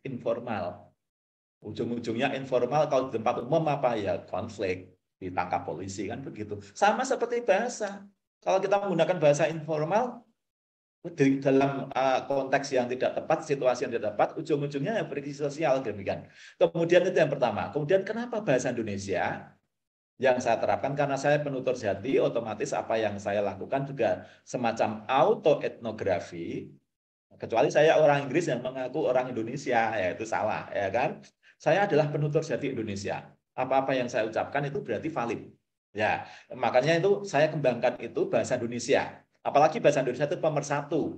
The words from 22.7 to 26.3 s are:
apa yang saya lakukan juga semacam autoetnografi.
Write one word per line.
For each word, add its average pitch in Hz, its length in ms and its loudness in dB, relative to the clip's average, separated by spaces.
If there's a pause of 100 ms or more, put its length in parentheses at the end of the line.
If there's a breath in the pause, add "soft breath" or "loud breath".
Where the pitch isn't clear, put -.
apa 110 240 -2
yang 104 240 0
saya 104 240 0
lakukan 101 480 -4
juga - 360 0 (200 loud breath)
semacam 113 640 -2
autoetnografi. 117 1600 0 (640)